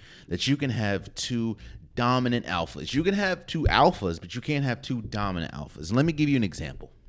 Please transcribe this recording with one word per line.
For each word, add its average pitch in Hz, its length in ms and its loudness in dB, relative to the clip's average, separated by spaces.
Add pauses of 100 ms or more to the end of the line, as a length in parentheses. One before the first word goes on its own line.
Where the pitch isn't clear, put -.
(280)
that - 180 -2
you 139 100 4
can 139 140 -2
have 104 460 -2
two 113 420 -2 (380)
dominant 123 500 2
alphas. 82 480 -4
You 147 80 2
can 196 120 2
have 185 320 -2
two 160 180 -2
alphas, 98 540 6
but 87 160 -14
you 120 60 -6
can't 143 240 0
have 127 160 -2
two 120 220 -4
dominant 98 500 -4
alphas. 73 360 -10
And 107 80 2
let 143 100 6
me 165 80 2
give 147 160 2
you 139 60 6
an 117 80 4
example. - 480 -6 (160)